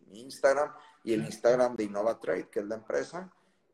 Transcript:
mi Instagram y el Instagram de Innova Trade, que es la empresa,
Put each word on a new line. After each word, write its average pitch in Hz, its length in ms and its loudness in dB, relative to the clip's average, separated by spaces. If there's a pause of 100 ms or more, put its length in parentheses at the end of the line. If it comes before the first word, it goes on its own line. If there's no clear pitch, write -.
mi 98 140 -20
Instagram 139 500 0 (320)
y 117 100 0
el 110 100 0
Instagram 123 520 4
de 113 80 -2
Innova 104 340 -2
Trade, - 300 -4
que - 120 -4
es 101 60 -4
la 110 80 -6
empresa, 139 580 -6 (420)